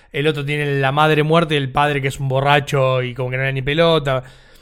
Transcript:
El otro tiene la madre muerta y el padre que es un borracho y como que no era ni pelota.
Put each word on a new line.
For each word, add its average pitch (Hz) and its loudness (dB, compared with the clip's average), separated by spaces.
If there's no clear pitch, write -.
El 143 -2
otro 143 -2
tiene 147 -2
la 135 2
madre 151 4
muerta 160 2
y 147 0
el 135 -4
padre 147 0
que 135 -2
es 131 -8
un 139 -4
borracho 135 2
y 123 -8
como 127 -6
que 127 -4
no 131 -2
era 135 -2
ni 135 -4
pelota. 143 0